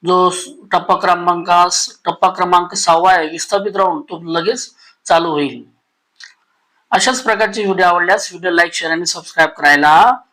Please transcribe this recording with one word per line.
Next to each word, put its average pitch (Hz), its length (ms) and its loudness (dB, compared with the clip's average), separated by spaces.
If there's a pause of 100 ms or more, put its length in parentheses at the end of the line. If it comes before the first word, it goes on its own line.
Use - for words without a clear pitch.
जो 180 240 2
स-, - 180 -12 (240)
टप्पा 180 240 0
क्रमांकास-, 175 920 0 (140)
टप्पा 170 240 -2
क्रमांक 180 460 0
सहावा 175 380 2
आहे 165 160 0
विस्थापित 196 480 -6
राऊंड, 180 260 -2
तो 165 200 -14
लगेच 170 480 -4 (340)
चालू 170 260 0
होईल. 139 340 -4 (1300)
अशाच 214 320 -2
प्रकारचे 214 420 -2
व्हिडिओ 185 220 0
आवडल्यास 175 460 0
व्हिडिओ 180 180 -6
लाईक, 170 220 0
शेअर 165 200 -6
आणि 170 140 -4
सबस्क्राईब 160 440 -2
करायला 151 600 4 (200)